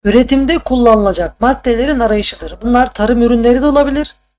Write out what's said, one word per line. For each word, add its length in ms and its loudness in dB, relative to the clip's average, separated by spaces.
Üretimde 540 2
kullanılacak 800 0
maddelerin 600 -2
arayışıdır. 640 -4
Bunlar 300 0
tarım 300 0
ürünleri 400 2
de 40 2
olabilir, 500 0